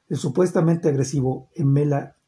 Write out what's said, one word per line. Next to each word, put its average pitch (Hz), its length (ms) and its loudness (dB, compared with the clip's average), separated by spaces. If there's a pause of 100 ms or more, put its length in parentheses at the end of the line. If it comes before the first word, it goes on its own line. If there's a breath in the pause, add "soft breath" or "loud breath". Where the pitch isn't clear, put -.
el 143 80 -4
supuestamente 170 720 0
agresivo 135 640 -2
Emela 143 640 0 (120)